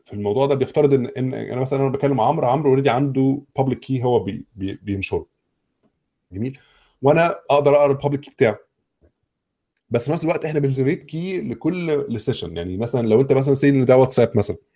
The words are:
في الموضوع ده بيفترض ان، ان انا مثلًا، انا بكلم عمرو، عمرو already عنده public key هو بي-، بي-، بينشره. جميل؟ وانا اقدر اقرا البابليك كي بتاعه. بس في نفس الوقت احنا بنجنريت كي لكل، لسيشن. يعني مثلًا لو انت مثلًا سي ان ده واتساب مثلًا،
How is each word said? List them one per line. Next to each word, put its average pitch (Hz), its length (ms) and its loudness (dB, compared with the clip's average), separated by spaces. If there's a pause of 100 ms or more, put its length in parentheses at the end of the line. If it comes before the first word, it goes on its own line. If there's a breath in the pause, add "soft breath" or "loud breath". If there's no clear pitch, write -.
في - 80 -20
الموضوع 104 320 -2
ده 143 100 0
بيفترض 139 380 0
ان، 123 120 2
ان 127 280 -6
انا 113 280 -6
مثلًا، 135 200 -2
انا 135 80 0
بكلم 135 320 0
عمرو، 135 260 0
عمرو 135 340 2
already 139 60 2
عنده 135 540 0 (180)
public 131 160 0
key 131 280 -6
هو 123 160 4
بي-، 95 240 -8 (120)
بي-، 95 280 -8
بينشره. 98 420 -6 (1040)
جميل؟ 120 280 -8 (420 soft breath)
وانا 160 380 2 (100)
اقدر 143 260 4
اقرا 143 160 4
البابليك 139 300 -4
كي - 100 -20
بتاعه. 110 280 0 (1300)
بس 120 160 -2
في 143 60 -2
نفس 165 120 -4
الوقت 160 220 -2
احنا 156 140 -2
بنجنريت 135 440 -2
كي 180 380 -8
لكل، 156 680 -4
لسيشن. 107 480 -6
يعني 90 200 -6
مثلًا 117 300 -2
لو 110 140 6
انت 135 120 2
مثلًا 135 220 2
سي 143 140 2
ان 135 160 2
ده 127 120 6
واتساب 123 400 4
مثلًا، 101 200 -2 (180)